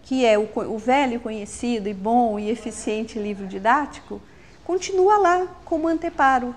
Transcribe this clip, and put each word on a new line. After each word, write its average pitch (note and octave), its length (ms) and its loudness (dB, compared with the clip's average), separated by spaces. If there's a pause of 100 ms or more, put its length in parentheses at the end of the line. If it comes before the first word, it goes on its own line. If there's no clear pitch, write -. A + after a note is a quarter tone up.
que C4 240 0
é G#3+ 120 6
o G#3+ 100 0
co-, A#3 140 -4
o A3 160 -6
velho B3 420 2
conhecido A3 680 -6
e G#3+ 40 -6
bom G#3+ 460 2
e G#3 100 -4
eficiente A3 680 -6
livro G3+ 280 -6
didático, G#3 760 -2 (420)
continua F#4 540 2
lá F4+ 300 4 (160)
como D#4+ 240 -2
anteparo C4+ 680 0